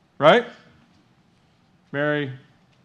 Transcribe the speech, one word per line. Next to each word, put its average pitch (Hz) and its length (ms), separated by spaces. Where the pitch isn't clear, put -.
right? 190 280
"Mary, 147 400